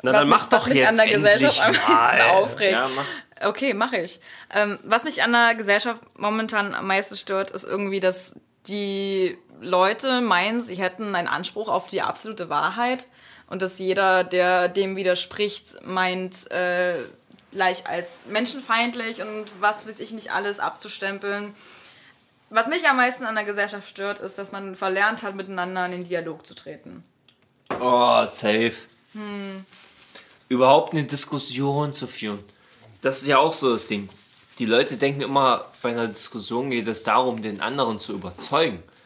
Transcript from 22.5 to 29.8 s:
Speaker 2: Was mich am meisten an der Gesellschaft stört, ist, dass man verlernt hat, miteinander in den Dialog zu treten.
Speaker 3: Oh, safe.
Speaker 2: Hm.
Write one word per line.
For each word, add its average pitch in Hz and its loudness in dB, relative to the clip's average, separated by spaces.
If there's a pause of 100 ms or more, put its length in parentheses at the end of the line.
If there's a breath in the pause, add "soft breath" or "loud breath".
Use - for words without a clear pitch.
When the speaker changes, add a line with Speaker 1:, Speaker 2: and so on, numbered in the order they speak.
Speaker 2:
Was 226 2
mich 330 0
am 269 4
meisten 247 0
an 220 -6
der 208 -2
Gesellschaft 202 -4
stört, 202 -8
ist, - -10
dass 196 -10
man 196 -10
verlernt 202 0
hat, 202 -8
miteinander 185 -6
in 180 -8
den 180 -10
Dialog 165 -8
zu - -16
treten. - -18 (760)
Speaker 3:
Oh, 123 6
safe. 110 2 (400)
Speaker 2:
Hm. 202 -10 (840 loud breath)